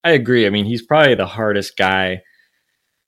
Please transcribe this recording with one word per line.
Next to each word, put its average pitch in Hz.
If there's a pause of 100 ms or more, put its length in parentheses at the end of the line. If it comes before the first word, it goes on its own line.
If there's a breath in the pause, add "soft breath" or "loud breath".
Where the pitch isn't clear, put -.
I 170
agree. 120
I 98
mean, 104
he's 113
probably 147
the 95
hardest 104
guy 95 (840)